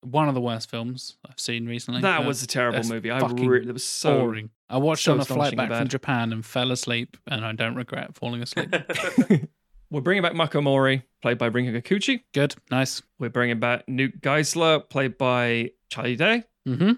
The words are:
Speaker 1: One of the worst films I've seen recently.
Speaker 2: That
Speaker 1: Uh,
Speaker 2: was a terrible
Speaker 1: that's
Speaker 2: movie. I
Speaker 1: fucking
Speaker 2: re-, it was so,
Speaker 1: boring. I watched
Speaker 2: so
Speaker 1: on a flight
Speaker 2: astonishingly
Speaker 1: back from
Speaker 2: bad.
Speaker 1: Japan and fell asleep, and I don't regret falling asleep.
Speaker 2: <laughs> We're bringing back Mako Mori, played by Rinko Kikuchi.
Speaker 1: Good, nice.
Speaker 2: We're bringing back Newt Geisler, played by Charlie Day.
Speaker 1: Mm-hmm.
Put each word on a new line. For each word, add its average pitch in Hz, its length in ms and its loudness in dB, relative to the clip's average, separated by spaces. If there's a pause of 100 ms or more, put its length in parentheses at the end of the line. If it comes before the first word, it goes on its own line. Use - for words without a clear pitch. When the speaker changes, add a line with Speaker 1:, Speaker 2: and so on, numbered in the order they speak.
Speaker 1:
One 147 220 2
of 139 80 0
the 127 60 0
worst 117 280 -4
films 120 480 -10 (140)
I've - 80 -20
seen 117 280 -4
recently. 120 360 -6
Speaker 2:
That 175 200 2
Speaker 1:
Uh, 123 40 0
Speaker 2:
was 135 160 -2
a 123 60 -8
terrible 123 300 0
Speaker 1:
that's 113 100 -2
Speaker 2:
movie. 113 240 -4
I 131 80 0
Speaker 1:
fucking 123 260 2
Speaker 2:
re-, 123 220 4
it 123 40 -8
was 139 140 -8
so, 143 320 2
Speaker 1:
boring. 110 320 -2 (180)
I 123 100 -2
watched 151 260 2
Speaker 2:
so 165 80 4
Speaker 1:
on 131 80 4
a 139 40 0
flight 139 280 0
Speaker 2:
astonishingly 120 40 -4 (120)
Speaker 1:
back - 0 - (100)
from 117 60 0
Speaker 2:
bad. 123 60 -4
Speaker 1:
Japan 123 420 -2
and 110 120 -6
fell 127 280 -2
asleep, 120 440 -4 (120)
and 110 160 -4
I 110 80 -6
don't 113 240 -4
regret 123 400 -8
falling 120 260 -6
asleep. - 320 -4
Speaker 2:
<laughs> - 1160 0
We're 151 100 -4
bringing 180 240 2
back 165 100 2
Mako 160 260 0
Mori, 135 440 4 (160)
played 120 180 0
by 120 120 2
Rinko 120 300 0
Kikuchi. 208 440 0 (100)
Speaker 1:
Good, 139 220 2 (120)
nice. 127 320 0 (200)
Speaker 2:
We're 120 100 -4
bringing 120 300 0
back 120 280 0
Newt 131 340 -2
Geisler, 156 680 2
played 135 300 -2
by 120 520 2 (180)
Charlie 123 280 -4
Day. 220 280 2 (220)
Speaker 1:
Mm-hmm. 165 320 2